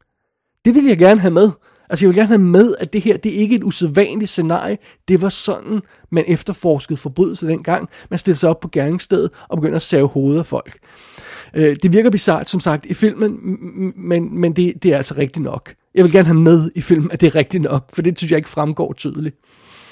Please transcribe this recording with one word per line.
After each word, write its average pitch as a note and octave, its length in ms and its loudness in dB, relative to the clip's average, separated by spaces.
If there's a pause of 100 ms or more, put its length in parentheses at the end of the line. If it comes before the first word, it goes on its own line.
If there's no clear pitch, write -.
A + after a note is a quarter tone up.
(640)
Det A#3 100 4
vil C#4+ 100 4
jeg A3+ 140 4
gerne F#3+ 220 6
have F3+ 140 2
med. G3 160 4 (400)
Altså, F3+ 160 0
jeg - 20 6
vil F3+ 80 2
gerne G#3+ 120 4
have A3 100 4
med, F#3+ 400 4
at - 140 -10
det G#3 80 -2
her, G3 160 0
det F#3+ 200 -6
er - 40 -2
ikke G#3+ 160 2
et F#3+ 80 -4
usædvanligt F3+ 640 -2
scenarie. F3+ 480 -4 (300)
Det F3+ 140 2
var G3 60 0
sådan, - 520 -6 (320)
man E3 140 0
efterforskede D#3+ 680 -2
forbrydelser E3+ 500 -4
dengang. E3 420 -4 (220)
Man F3 80 -4
stillede E3+ 200 -2
sig E3 120 2
op E3 100 -2
på E3+ 80 -14
gerningsstedet E3+ 640 -2 (180)
og F3 80 -8
begyndte D3+ 200 -2
at D#3+ 60 -4
save C#3+ 260 2
hovedet C#3 300 -2
af E3+ 80 -4
folk. - 320 -10 (760)
Øh, D3+ 280 2
det F3+ 100 2
virker A3+ 180 4
bizarrt, - 400 -2
som F#3 100 -4
sagt, D3+ 260 -4
i - 80 -6
filmen, G#3+ 400 -2
m-, F#3 560 -8
m-, - 60 -10
men, F3 440 -4
men E3+ 120 0
det, F3 300 -2
det F3 100 2
er C#3 40 2
altså C#3 180 -6
rigtigt C#3 300 -4
nok. - 300 -12 (200)
Jeg F#3 100 6
vil E3 80 2
gerne F#3 140 6
have D#3+ 140 4
med E3 340 4
i F3 60 -6
filmen, E3 320 0
at - 80 -6
det F3 60 6
er D3 80 2
rigtigt D#3+ 280 -2
nok, C#3 300 -4
for E3+ 100 -6
det E3+ 160 -2
synes D#3+ 120 -6
jeg E3 60 0
ikke D#3 120 -4
fremgår D3+ 440 -4
tydeligt. D3 440 -10 (560)